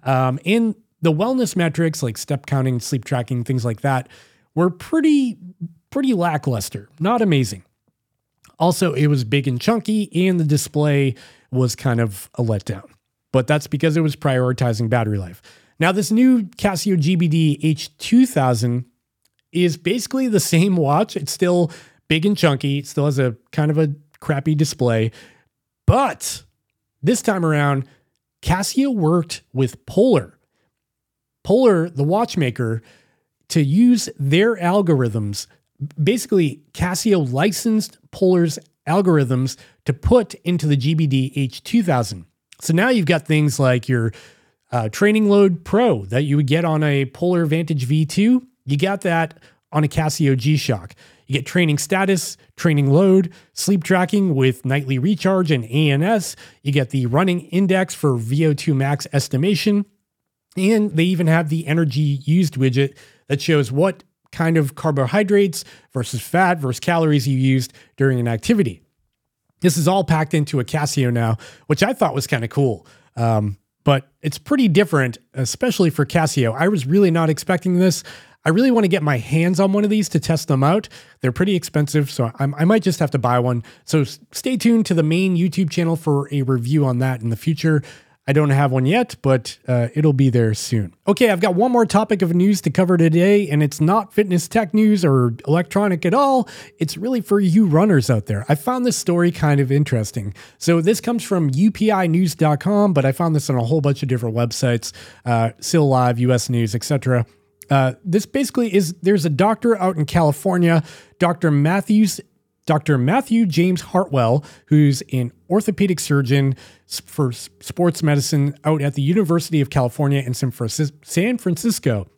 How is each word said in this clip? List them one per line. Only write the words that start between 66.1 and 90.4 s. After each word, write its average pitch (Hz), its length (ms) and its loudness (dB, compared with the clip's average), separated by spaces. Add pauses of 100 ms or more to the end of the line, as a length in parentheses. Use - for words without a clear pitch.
fat 175 360 2
versus 127 220 -4
calories 156 480 0
you 135 80 0
used 131 360 0 (240)
during 135 240 0
an 117 80 -2
activity. 117 520 -2 (800)
This 175 160 2
is 160 120 0
all 190 160 2
packed 156 280 0
into 147 280 -2
a 120 40 -2
Casio 139 480 -2
now, 113 260 0 (280)
which - 160 0
I 220 100 0
thought - 220 0
was 139 120 -4
kinda 117 220 -4
cool. 135 380 0 (300)
Um, 107 420 0 (240)
but 135 300 -2 (100)
it's 156 160 -6
pretty 269 300 0
different, 147 500 0 (160)
especially 165 560 -2
for 143 160 -2
Casio. 143 480 0
I 156 140 -2
was 165 180 -2
really 185 240 2
not 165 200 0
expecting 180 480 -2
this. 185 240 0 (420)
I 156 60 2
really 240 200 2
wanna 226 180 2
get 170 140 -4
my 147 140 0
hands 160 420 0
on 196 140 2
one 208 120 0
of 208 60 0
these 214 200 0
to - 100 0
test - 280 -4
them 135 140 2
out. 175 260 0 (320)
They're 127 120 -2
pretty 185 240 -2
expensive, 147 540 -2
so 117 280 -4
I'm, 139 180 -2
I 151 80 0
might 214 180 2
just - 180 -2
have 147 120 0
to 139 60 0
buy 123 200 2
one. 120 240 -2 (240)
So 156 160 0
s-, - 180 -8 (120)
stay 254 260 -4
tuned 233 280 2
to 185 80 -2
the 165 80 2
main 175 340 0
YouTube 175 340 0
channel 165 260 0
for 143 340 -2
a 143 120 -2
review 131 420 0
on 127 140 0
that 127 240 -2
in 117 80 -4
the 113 60 -2
future. 156 460 0 (440)
I 139 60 -2
don't 151 160 2
have 139 240 2
one 131 140 0
yet, 233 340 0
but, 131 380 -2 (100)
uh, 120 260 0
it'll 151 200 2
be 135 160 4
there 113 240 2